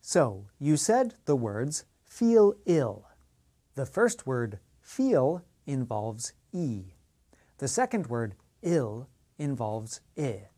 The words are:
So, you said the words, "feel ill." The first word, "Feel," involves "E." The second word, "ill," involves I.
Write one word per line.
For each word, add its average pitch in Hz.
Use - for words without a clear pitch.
So, 104
you 147
said 240
the 147
words, 117
"feel 220
ill." 127
The 135
first -
word, 120
"Feel," 175
involves 117
"E." 110
The 139
second 226
word, 117
"ill," 135
involves 113
I. 113